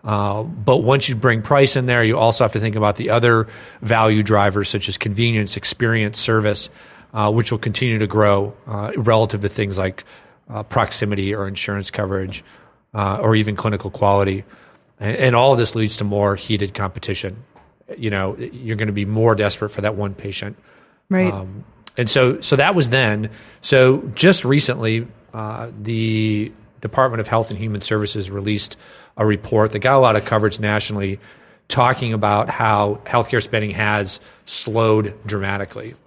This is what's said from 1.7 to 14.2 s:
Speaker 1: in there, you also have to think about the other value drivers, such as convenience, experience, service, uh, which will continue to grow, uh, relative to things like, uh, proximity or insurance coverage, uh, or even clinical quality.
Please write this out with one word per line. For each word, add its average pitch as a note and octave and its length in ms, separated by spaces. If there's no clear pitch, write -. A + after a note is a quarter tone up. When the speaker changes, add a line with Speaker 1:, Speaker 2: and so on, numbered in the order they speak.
Speaker 1:
in B2+ 100
there, B2 180
you A2 140
also A2+ 260
have A2 100
to A2 60
think G#2+ 160
about G#2 200
the A2+ 160
other A2+ 360
value A2 400
drivers, G2+ 440
such - 220
as - 80
convenience, A2 580
experience, A2 640
service, G#2+ 540
uh, G#2+ 180
which A2+ 200
will A2 80
continue A2+ 400
to G#2+ 80
grow, G2+ 440
uh, G#2+ 320
relative A2 440
to G2+ 80
things G2 280
like, F#2+ 260
uh, G#2+ 140
proximity G2+ 720
or G2+ 120
insurance G2+ 440
coverage, G2 520
uh, G2+ 260
or A2 140
even G#2+ 200
clinical G2 360
quality. G2+ 520